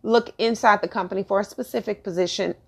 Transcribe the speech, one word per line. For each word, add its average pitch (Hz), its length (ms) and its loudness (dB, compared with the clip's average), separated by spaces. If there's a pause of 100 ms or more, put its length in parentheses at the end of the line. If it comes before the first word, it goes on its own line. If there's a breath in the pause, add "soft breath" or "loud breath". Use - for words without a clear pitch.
look 226 360 2
inside 220 440 2
the - 60 -4
company 190 340 -4
for 196 180 0
a 208 40 -2
specific - 600 -6
position. 180 500 -2 (140)